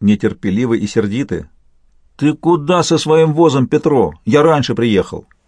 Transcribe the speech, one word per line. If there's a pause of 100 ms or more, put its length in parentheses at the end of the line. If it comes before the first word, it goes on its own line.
нетерпеливы
и
сердиты. (680)
«Ты
куда
со
своим
возом,
Петро? (100)
Я
раньше
приехал». (240)